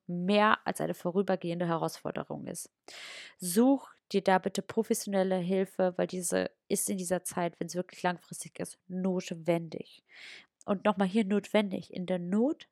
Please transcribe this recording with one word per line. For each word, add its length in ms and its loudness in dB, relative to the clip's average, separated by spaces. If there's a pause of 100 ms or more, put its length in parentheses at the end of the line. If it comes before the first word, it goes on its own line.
mehr 580 4
als 160 -4
eine 120 -2
vorübergehende 760 -2
Herausforderung 800 -4
ist. 220 -10 (680)
Such 520 2 (220)
dir 100 2
da 180 6
bitte 220 -4
professionelle 760 0
Hilfe, 580 0
weil 120 0
diese 440 -2 (160)
ist 220 0
in 80 -2
dieser 260 -2
Zeit, 380 -4
wenn's 140 -6
wirklich 280 -8
langfristig 560 -4
ist, 180 -10 (120)
notwendig. 1120 -2 (640)
Und 180 -2
noch 140 4
mal 100 4
hier 160 2
notwendig, 680 0
in 140 -6
der 120 0
Not 520 0